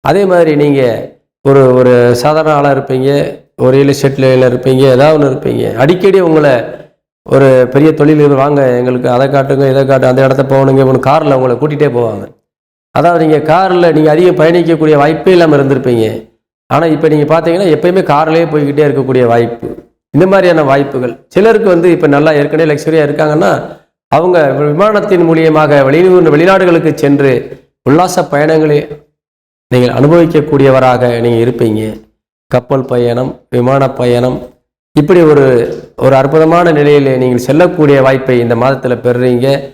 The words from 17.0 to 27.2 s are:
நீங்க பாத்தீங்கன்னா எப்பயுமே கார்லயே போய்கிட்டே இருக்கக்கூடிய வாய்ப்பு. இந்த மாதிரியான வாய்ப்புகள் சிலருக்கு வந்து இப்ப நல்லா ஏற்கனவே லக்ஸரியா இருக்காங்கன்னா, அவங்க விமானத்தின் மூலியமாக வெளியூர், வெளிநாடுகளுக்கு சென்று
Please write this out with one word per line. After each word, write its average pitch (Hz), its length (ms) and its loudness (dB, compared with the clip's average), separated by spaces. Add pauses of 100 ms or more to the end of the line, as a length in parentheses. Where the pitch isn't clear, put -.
நீங்க 151 160 0
பாத்தீங்கன்னா 170 440 -2
எப்பயுமே 175 340 0
கார்லயே 156 420 0
போய்கிட்டே 147 400 -2
இருக்கக்கூடிய 127 420 0
வாய்ப்பு. 117 400 -2 (440)
இந்த 156 160 2
மாதிரியான 185 360 2
வாய்ப்புகள் 135 680 -4
சிலருக்கு 214 400 0
வந்து 175 220 2
இப்ப 160 160 0
நல்லா 147 260 2
ஏற்கனவே 151 420 -2
லக்ஸரியா 156 300 -2
இருக்காங்கன்னா, 151 580 -2 (460)
அவங்க 160 420 0
விமானத்தின் 175 800 0
மூலியமாக 156 560 2
வெளியூர், 165 520 2
வெளிநாடுகளுக்கு 170 580 0
சென்று 139 640 -2 (240)